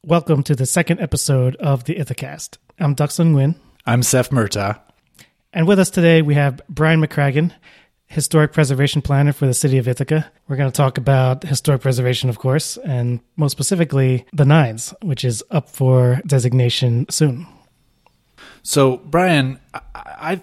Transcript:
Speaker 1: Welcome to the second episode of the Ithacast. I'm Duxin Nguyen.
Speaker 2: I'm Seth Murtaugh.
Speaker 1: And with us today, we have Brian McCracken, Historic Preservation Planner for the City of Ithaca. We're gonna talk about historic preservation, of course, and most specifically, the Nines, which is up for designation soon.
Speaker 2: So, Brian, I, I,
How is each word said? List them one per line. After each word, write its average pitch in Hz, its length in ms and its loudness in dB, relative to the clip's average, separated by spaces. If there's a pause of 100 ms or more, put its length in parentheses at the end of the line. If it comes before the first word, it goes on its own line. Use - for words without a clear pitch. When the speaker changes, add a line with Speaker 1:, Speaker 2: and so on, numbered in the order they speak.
Speaker 1:
Welcome 151 360 0
to 147 120 0
the 127 120 -2
second - 340 -2
episode 131 540 -2
of 139 300 -2
the 160 100 -6
Ithacast. 139 640 -10 (180)
I'm 143 160 0
Duxin 156 400 0
Nguyen. 143 220 2 (320)
Speaker 2:
I'm 120 160 2
Seth 127 260 0
Murtaugh. 104 500 -2 (720)
Speaker 1:
And 165 160 0
with 196 120 4
us 180 100 2
today, 165 320 4
we 147 140 2
have 139 340 0
Brian 160 340 2
McCracken, 147 480 0 (540)
Historic 151 480 0
Preservation 139 480 0
Planner 143 320 2
for 139 140 0
the 127 80 2
City 135 240 2
of 120 80 -2
Ithaca. 156 440 -2 (160)
We're 139 100 -6
gonna 139 120 0
talk 135 300 0
about 131 420 2
historic 143 400 -2
preservation, 127 480 0
of 113 80 -4
course, 135 400 -2
and 123 420 -4 (160)
most 147 180 -2
specifically, 139 800 0
the 143 140 2
Nines, 135 560 2
which 147 240 -4
is 117 240 -4
up 170 220 -4
for 127 560 2
designation 123 840 0
soon. 147 380 -2 (1120)
Speaker 2:
So, 135 360 2
Brian, 151 640 0 (140)
I, - 80 -12 (140)
I, - 480 -10